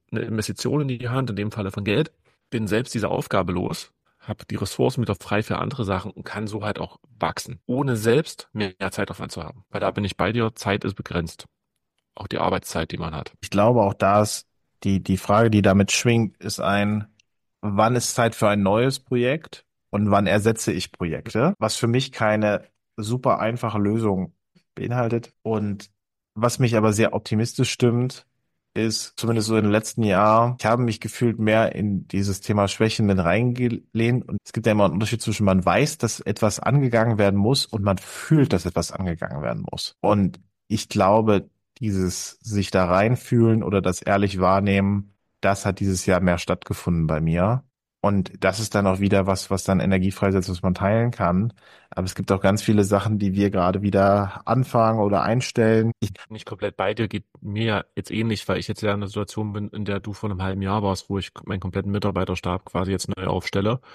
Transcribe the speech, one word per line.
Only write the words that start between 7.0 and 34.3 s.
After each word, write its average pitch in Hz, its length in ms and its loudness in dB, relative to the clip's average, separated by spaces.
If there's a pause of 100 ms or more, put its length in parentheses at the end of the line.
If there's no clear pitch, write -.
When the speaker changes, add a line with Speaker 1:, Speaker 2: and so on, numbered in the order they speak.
Speaker 1:
wachsen, - 480 -6
ohne 127 300 -2
selbst 113 560 0
mehr 101 240 -4 (160)
Zeitaufwand - 400 -6
zu 87 100 -10
haben. - 280 -14
Weil 101 100 -6
da 98 120 0
bin 104 120 -4
ich 95 140 -6
bei 101 160 0
dir, 113 220 -2
Zeit 101 280 -2
ist 95 120 -4
begrenzt. - 500 -6 (680)
Auch 107 140 -12
die - 120 -6
Arbeitszeit, 87 520 -4
die - 60 -10
man 82 180 -8
hat. - 240 -10
Speaker 2:
Ich - 100 -14
glaube, 110 340 4
auch 117 100 0
da 104 280 4
ist - 260 -4 (360)
die, 98 180 2
die 95 160 0
Frage, 110 320 4
die 104 120 4
damit 98 320 6
schwingt, 117 440 0
ist - 220 -10
ein, 104 480 -2 (540)
wann 104 340 2
ist - 200 -2
Zeit 117 200 2
für 110 120 2
ein 104 140 2
neues 113 380 2
Projekt 127 680 -4 (240)
und 104 220 0
wann 101 160 4
ersetze 107 440 2
ich 87 200 -4
Projekte? 107 640 -2
Was 107 180 -2
für 117 120 -2
mich 127 240 0
keine 107 520 0 (320)
super 117 440 0
einfache 110 400 -2
Lösung 101 540 0 (420)
beinhaltet 117 640 -4
und 107 480 -4 (460)
was 117 240 0
mich 117 180 2
aber 107 160 4
sehr 107 200 2
optimistisch 113 580 -2
stimmt, 123 540 0 (500)
ist 110 420 -4
zumindest 113 300 0
so 110 100 4
im 104 140 4
letzten 110 320 0
Jahr, 110 560 4
ich - 60 -4
habe 120 180 4
mich 113 160 -2
gefühlt 113 400 -2
mehr 107 360 4
in 101 340 -2
dieses 98 320 -2
Thema 104 260 2
Schwächen 110 380 0
mit 98 140 4
reingelehnt. 117 1080 0
Und 104 160 -8